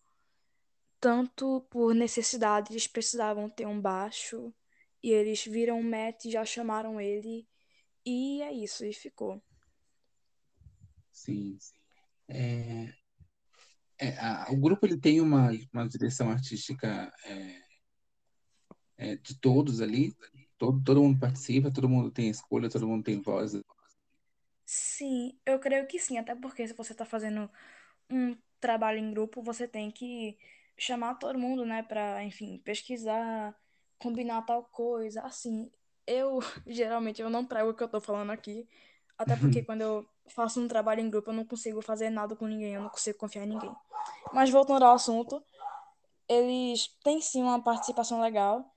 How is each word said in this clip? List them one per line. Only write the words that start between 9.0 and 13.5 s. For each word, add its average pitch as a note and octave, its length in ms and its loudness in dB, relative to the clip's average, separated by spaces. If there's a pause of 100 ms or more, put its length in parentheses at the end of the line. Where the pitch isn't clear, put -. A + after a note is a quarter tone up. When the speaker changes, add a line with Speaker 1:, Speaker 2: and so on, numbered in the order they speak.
Speaker 2:
Sim. - 460 -8 (720)
É, A#2 680 -6 (1000)